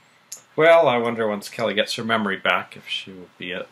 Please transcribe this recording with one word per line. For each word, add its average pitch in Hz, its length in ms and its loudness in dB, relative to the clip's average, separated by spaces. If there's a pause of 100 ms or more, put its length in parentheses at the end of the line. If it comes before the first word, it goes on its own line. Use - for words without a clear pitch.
(560)
Well, 165 320 6
I 120 100 2
wonder 113 300 -2
once 104 220 -6
Kelly 117 240 -4
gets 107 220 -2
her 117 80 -8
memory 107 340 -2
back 95 380 -2
if - 120 -20
she - 240 -10
will 92 260 -20
be, 90 160 -10
uh, 92 180 -8